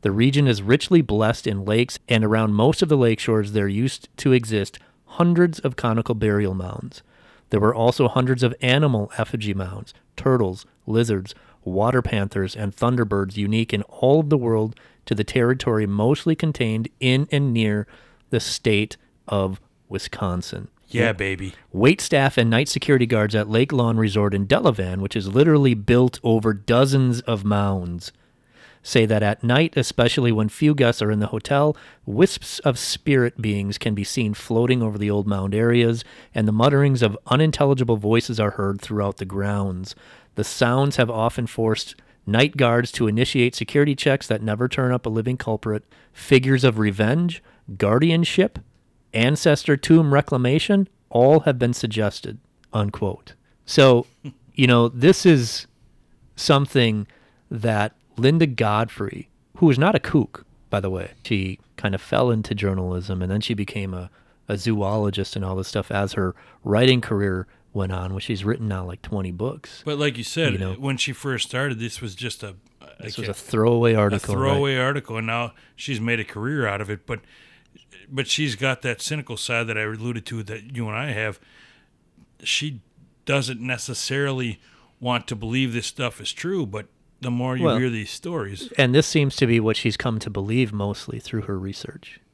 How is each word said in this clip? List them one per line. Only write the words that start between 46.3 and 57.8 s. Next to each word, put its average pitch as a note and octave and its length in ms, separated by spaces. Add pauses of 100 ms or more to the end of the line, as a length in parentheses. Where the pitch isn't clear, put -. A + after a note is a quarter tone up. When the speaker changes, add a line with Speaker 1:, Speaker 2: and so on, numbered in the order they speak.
Speaker 1:
of A2+ 160
revenge, A2 640 (340)
guardianship, D#3+ 800 (540)
ancestor C#3+ 600
tomb D#3 380
reclamation, D3 720 (220)
all C3+ 320
have C3 180
been A#2+ 140
suggested, G#2+ 640 (340)
unquote. G2+ 600 (320)
So, C3 420 (240)
<laughs> - 220
you C3+ 140
know, A#2+ 200
this C3 380
is C#3 420 (680)
something A#2+ 680 (460)
that A2 440 (220)